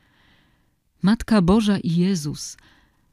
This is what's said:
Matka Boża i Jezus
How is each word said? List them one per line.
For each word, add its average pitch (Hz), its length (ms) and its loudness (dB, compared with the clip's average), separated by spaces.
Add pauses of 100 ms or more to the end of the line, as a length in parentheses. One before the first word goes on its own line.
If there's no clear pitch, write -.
(1000)
Matka 214 400 2
Boża 202 360 2
i 165 180 -4
Jezus 170 640 -4 (560)